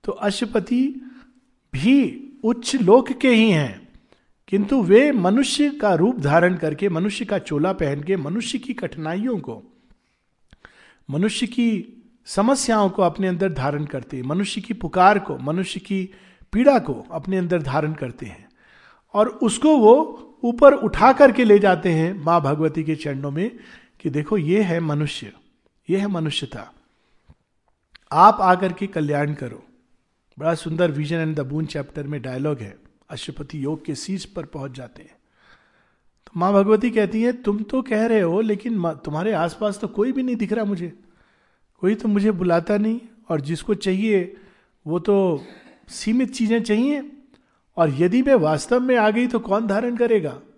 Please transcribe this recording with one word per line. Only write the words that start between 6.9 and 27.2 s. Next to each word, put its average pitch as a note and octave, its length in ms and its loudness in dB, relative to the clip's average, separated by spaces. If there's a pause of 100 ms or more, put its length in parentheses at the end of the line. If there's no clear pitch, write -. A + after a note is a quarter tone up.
का G3 140 -4
चोला D#3 340 -2
पहन D3 300 -4
के, F#3 140 -2
मनुष्य F#3+ 420 -6
की A#3+ 160 -10
कठिनाइयों F#3 640 -6
को, A#2 240 -12 (1500)
मनुष्य G3+ 360 -2
की A3+ 420 -2 (380)
समस्याओं A3 640 0
को G3 120 -2
अपने F#3 260 0
अंदर F3+ 240 -2
धारण D3 320 -4
करते C3+ 320 -10
हैं, B2+ 80 -8
मनुष्य F#3+ 360 -4
की - 140 -8
पुकार F#3 440 4
को, C3+ 200 -8
मनुष्य E3+ 420 -6
की F#3+ 300 -6 (420)
पीड़ा B3+ 260 4
को - 320 -6
अपने F#3 260 -6
अंदर F3 260 -2
धारण D3 300 -4
करते B2+ 340 -10
हैं F2 220 -20 (680)
और G#3+ 140 4
उसको C#4 500 2
वो B3+ 420 6 (220)
ऊपर A#3+ 300 8
उठा A#3 400 4
करके B3+ 320 6
ले G#3 140 8
जाते F#3 340 2
हैं D#3+ 220 0 (100)
माँ E3+ 160 2
भगवती D3+ 440 -2
के D#3 120 -4
चरणों C#3+ 340 -8
में F#3 260 -4 (440)
कि, D#3+ 100 -4
"देखो, D3+ 280 -2
ये F3+ 240 2
है E3+ 180 -2
मनुष्य, D3 520 -4 (580)
ये F#3 80 0
है G3+ 80 -2
मनुष्यता, D3+ 680 -6 (1400)